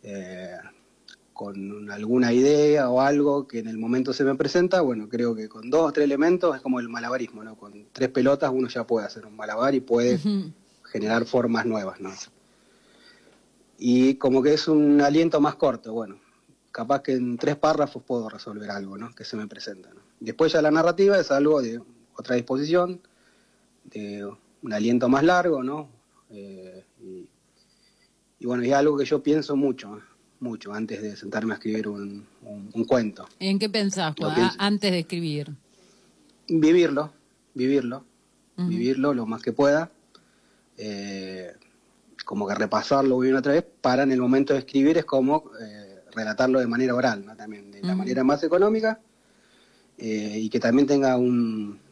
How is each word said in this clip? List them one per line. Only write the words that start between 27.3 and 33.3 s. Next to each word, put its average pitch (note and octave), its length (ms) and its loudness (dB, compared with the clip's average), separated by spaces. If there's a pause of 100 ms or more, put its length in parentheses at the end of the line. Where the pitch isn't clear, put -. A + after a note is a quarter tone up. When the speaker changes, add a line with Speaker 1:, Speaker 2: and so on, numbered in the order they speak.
Speaker 1:
y B2 60 -10
bueno, B2 180 -2
es C3 100 2
algo C#3+ 240 4
que C#3 80 0
yo D3+ 180 0
pienso D3 320 2
mucho, B2 420 -2
¿eh? G#2+ 40 -18 (400)
Mucho, A2 320 -10
antes G#2+ 280 -8
de G#2 160 -10
sentarme G#2+ 360 -6
a - 20 -6
escribir G#2+ 340 -4
un, G2+ 360 -12 (180)
un, G#2 300 -16
un A2+ 120 -2
cuento. A2+ 420 0 (140)